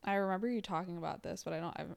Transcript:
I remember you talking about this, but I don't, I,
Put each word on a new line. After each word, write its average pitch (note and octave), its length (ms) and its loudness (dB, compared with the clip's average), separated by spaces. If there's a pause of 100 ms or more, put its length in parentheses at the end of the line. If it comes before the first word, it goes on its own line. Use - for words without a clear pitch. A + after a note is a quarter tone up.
I G3+ 120 2
remember G3 320 4
you A#3+ 140 2
talking F3 360 -2
about D#3+ 260 -4
this, - 200 -4
but E3 100 -2
I D#3+ 60 0
don't, E3+ 180 -4
I, - 80 -4 (120)